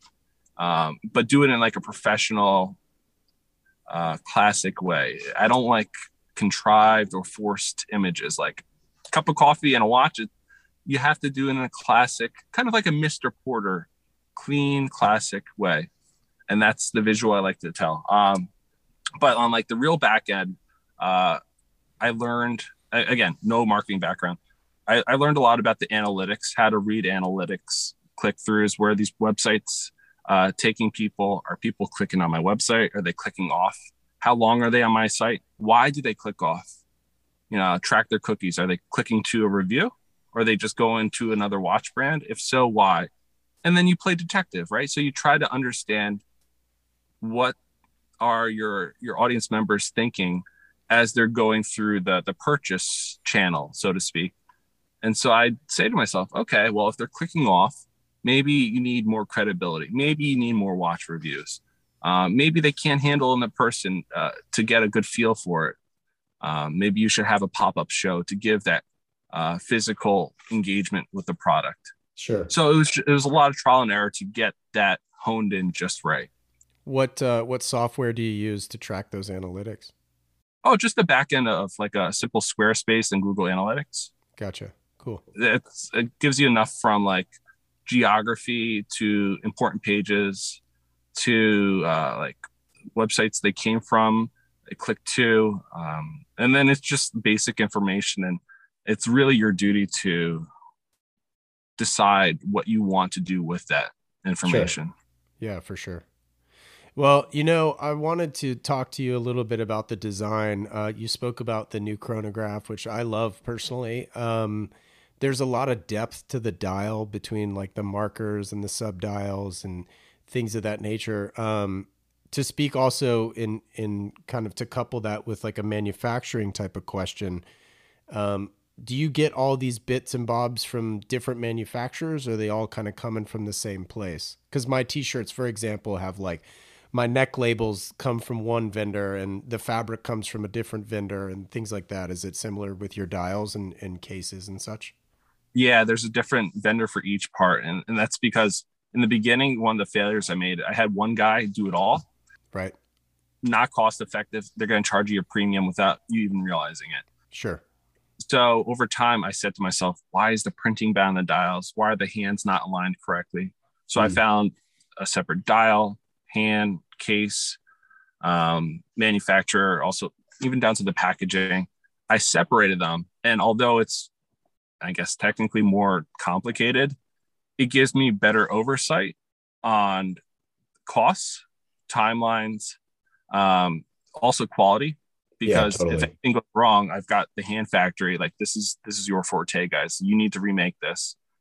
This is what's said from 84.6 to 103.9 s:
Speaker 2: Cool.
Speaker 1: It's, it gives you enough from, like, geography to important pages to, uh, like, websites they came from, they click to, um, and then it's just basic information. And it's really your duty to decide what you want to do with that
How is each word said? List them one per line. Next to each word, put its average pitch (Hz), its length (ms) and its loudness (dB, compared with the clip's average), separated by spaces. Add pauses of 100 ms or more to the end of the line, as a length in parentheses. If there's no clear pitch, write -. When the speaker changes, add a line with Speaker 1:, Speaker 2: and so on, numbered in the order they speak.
Speaker 2:
Cool. 110 260 -12 (120)
Speaker 1:
It's, 110 580 -2
it 117 260 -2
gives 139 200 2
you 139 80 6
enough 113 260 4
from, 104 300 2
like, 95 240 0 (680)
geography 113 880 0 (120)
to 101 400 0 (120)
important 107 340 -2
pages 101 800 -2 (640)
to, 104 600 4
uh, 78 300 0 (100)
like, - 140 -12 (560)
websites 110 460 0
they 101 100 2 (140)
came 113 160 0 (100)
from, 110 400 4 (360)
they - 80 -16 (100)
click 110 160 -4 (160)
to, 110 440 4 (200)
um, 78 240 -8 (360)
and 123 140 4
then 139 160 6
it's 139 220 0
just - 140 0 (240)
basic 107 280 0
information. 98 640 -2
And 92 140 -4 (480)
it's 110 200 -4 (120)
really 135 260 6
your 107 100 4 (120)
duty 101 200 4 (180)
to 85 440 -2 (1300)
decide 98 580 4 (200)
what - 180 -2
you 110 80 2 (140)
want 92 180 2
to 95 80 -4 (120)
do 92 60 0 (120)
with 87 160 -6
that 71 220 -2 (340)